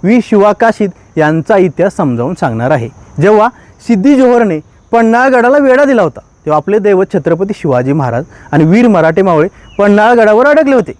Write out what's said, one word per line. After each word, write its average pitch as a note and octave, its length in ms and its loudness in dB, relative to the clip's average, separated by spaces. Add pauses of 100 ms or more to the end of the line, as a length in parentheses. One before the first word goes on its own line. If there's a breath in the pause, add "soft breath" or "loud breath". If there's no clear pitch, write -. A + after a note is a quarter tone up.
वीर A3+ 200 2
शिवा G#3 300 2
काशीद A3 360 -2 (280 soft breath)
यांचा D#3+ 400 0
इतिहास F3+ 380 -2
समजावून C3+ 440 -4
सांगणार B2 320 -4
आहे. A#2 180 -4 (320 loud breath)
जेव्हा G#3+ 260 2 (400 soft breath)
सिद्धी A#3 280 2
जोहरने A#3+ 440 0 (320 soft breath)
पन्हाळगडाला A#3+ 680 2
वेढा C#4 260 2
दिला C4 180 0
होता, D#3 180 -4
तेव्हा - 380 -6
आपले F#3+ 220 -2
दैवत F#3+ 340 0
छत्रपती F3 420 -4
शिवाजी C3 380 -2
महाराज C3 300 -4 (280 loud breath)
आणि D3+ 120 0
वीर G#3+ 240 2
मराठे E3 340 0
मावळे F3 260 0 (320 soft breath)
पन्हाळगडावर G#3+ 680 2
अडकले C#4+ 300 2
होते. G#3+ 240 -2